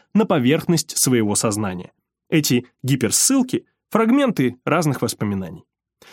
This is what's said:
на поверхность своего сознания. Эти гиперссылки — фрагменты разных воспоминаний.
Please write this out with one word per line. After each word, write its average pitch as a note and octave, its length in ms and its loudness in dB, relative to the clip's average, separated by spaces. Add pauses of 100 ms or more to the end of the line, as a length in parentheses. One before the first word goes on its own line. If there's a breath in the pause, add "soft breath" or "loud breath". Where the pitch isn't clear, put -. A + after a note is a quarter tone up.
(140 soft breath)
на G#3+ 120 4
поверхность D#3+ 720 0
своего A2+ 380 2
сознания. G#2 580 -4 (360)
Эти C#3 360 0 (180 loud breath)
гиперссылки — C3+ 840 0 (220)
фрагменты A3+ 760 0
разных D3+ 360 0
воспоминаний. G2 640 -6 (480 loud breath)